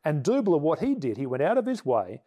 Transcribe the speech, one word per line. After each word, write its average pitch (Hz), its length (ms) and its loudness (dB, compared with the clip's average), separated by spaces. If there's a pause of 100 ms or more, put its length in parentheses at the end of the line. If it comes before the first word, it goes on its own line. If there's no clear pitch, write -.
And 151 200 0
Dubler, 196 360 2
what 156 180 2
he 269 160 0
did, 131 220 -2
he 135 100 -4
went 127 160 -2
out 220 160 2
of 220 80 0
his 254 180 -4
way 113 420 0